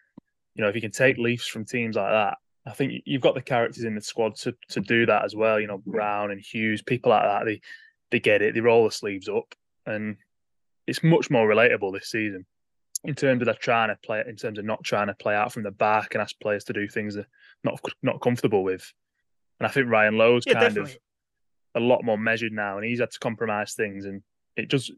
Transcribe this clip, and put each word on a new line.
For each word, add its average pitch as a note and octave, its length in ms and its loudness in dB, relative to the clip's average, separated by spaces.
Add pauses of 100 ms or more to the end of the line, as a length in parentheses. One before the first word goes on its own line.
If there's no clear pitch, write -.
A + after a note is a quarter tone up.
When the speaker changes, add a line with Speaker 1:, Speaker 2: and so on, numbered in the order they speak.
(560)
Speaker 1:
You - 80 -4
know, G#2 60 2
if G2+ 60 -4
you A#2 60 -4
can G#2+ 100 -8
take C3 260 4
leaves A#2+ 300 -2
from A2+ 180 -8
teams A#2 320 -4
like G2+ 140 0
that, G#2+ 260 2 (280)
I A#2+ 60 -14
think - 340 -4
you've C#3 160 -2
got B2 140 4
the B2+ 60 -6
characters A#2 420 -2
in A2 120 -4
the G#2+ 60 -6
squad A2 360 -2
to, - 180 -6 (140)
to B2 120 -4
do A#2 240 2
that G#2+ 200 4
as G2+ 100 -6
well. A2 240 2
You G#2+ 80 -4
know, G2+ 180 -8
Brown G#2 460 -2
and G2 100 -10
Hughes, A2 400 -4
people B2 300 0
like A2 120 6
that, G#2 220 0
they, G#2+ 160 -4 (500)
they B2 80 2
get G#2 220 4
it, A2 120 0
they A2+ 80 0
roll A#2 240 6
the G#2 60 0
sleeves G2 380 -8
up, G#2 240 -4 (320)
and G#2+ 320 -6 (680)
it's - 160 -6
much D#3+ 260 4
more A#2 180 4
relatable G#2+ 460 4
this G2 160 -10
season G2+ 360 -6 (600)
in D3 100 -6
terms C3 260 2
of A#2+ 40 0
they're A2 80 2
trying A#2 340 0
to G#2 160 -2
play, A2 240 -4
in A2+ 80 -14
terms G#2+ 240 -8
of G2+ 60 -8
not A2 180 -6
trying G#2 240 0
to G2+ 60 -6
play G#2+ 200 -2
out G#2 200 0
from A#2 100 -8
the G2+ 80 -6
back G#2+ 440 0
and A2 60 0
ask - 200 -8
players G#2 240 -2
to - 80 -6
do G#2 120 -2
things G#2 300 -6
they're G#2 120 -8 (360)
not, - 160 -2 (220)
not - 180 -2
comfortable A#2+ 420 2
with. F#2 300 -4 (680)
And A2+ 80 0
I - 20 2
think C3 200 0
Ryan G#2+ 280 4
Lowe's A#2 280 6
Speaker 2:
Yeah, C4 80 4
Speaker 1:
kind G#3+ 120 6 (100)
Speaker 2:
definitely. D3 240 -6 (760)
Speaker 1:
of A#2 60 0
a A#2 40 2
lot B2 180 4
more A2 140 0
measured A2+ 340 -2
now, G#2 260 -4
and G#2 80 -6
he's A#2+ 140 -4
had A#2 120 0
to - 80 -16
compromise G#2+ 540 -4
things. G2 300 -6
And G2 180 -10 (360)
it A2+ 100 -6
does, C3+ 300 -2